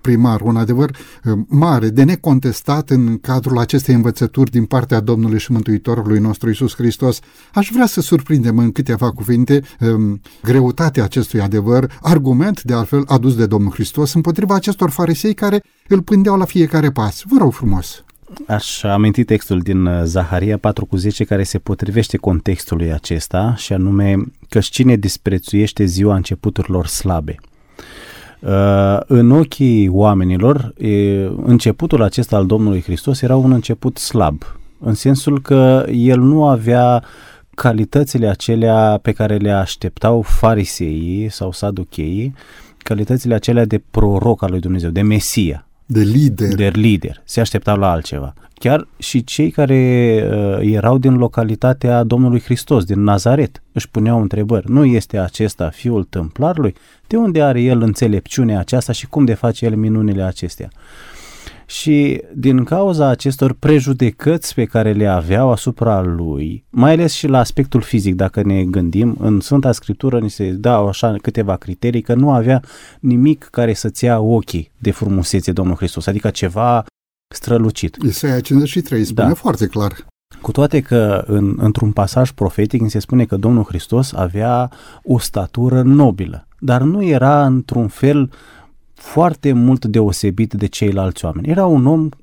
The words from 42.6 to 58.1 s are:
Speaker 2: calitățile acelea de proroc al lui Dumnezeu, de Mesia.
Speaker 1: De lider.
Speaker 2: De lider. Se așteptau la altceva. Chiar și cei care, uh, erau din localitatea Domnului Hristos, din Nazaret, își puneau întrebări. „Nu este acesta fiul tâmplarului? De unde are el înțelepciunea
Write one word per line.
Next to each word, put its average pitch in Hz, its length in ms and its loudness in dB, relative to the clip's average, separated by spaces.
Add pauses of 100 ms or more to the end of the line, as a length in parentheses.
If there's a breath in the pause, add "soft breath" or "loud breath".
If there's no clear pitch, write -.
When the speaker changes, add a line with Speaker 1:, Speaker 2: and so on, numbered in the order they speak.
Speaker 2:
calitățile 117 560 -2
acelea 117 320 2
de 107 160 0 (100)
proroc 104 520 2
al 98 60 0
lui 90 100 -2
Dumnezeu, 90 300 -2
de 85 120 -2
Mesia. 101 640 0 (280)
Speaker 1:
De 110 100 2
lider. 107 540 2
Speaker 2:
De 98 180 0
lider. 101 520 0
Se - 140 -4
așteptau 104 380 -2
la 98 140 2
altceva. 73 420 -6 (200 soft breath)
Chiar 143 340 0 (100)
și - 260 -4
cei 156 280 -2
care, 123 800 2
uh, 101 300 0
erau 107 360 2
din 131 180 2
localitatea 120 880 0
Domnului 120 360 2
Hristos, 123 440 0
din 101 200 0
Nazaret, 117 580 0 (100)
își - 180 -8
puneau 113 320 0
întrebări. 104 500 -2
„Nu 143 140 6
este 113 340 0
acesta 90 500 -4
fiul 110 340 -4
tâmplarului? 123 720 -4 (320 soft breath)
De - 80 -2
unde 196 260 0
are 131 200 2
el 123 200 2
înțelepciunea 107 800 0